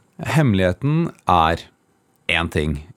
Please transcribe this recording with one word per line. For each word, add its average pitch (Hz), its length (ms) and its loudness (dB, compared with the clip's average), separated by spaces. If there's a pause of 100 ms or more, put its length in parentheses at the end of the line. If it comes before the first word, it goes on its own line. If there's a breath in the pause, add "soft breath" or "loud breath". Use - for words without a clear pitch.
(200)
Hemmeligheten 135 920 0 (160)
er 85 300 4 (720)
en 82 200 -2
ting, 76 340 -2 (140)